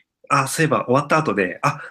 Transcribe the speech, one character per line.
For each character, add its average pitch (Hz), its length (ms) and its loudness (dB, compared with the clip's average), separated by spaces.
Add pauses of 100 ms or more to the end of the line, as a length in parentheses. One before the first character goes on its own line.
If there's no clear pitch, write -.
(300)
あ、 135 180 2
そ - 140 -2
う 156 40 4
い - 0 -
え - 40 2
ば 107 160 0
終 123 100 0
わ 147 80 2
っ 151 40 -12
た 156 100 2
後 139 180 0
で、 90 260 -2
あ、 151 300 -2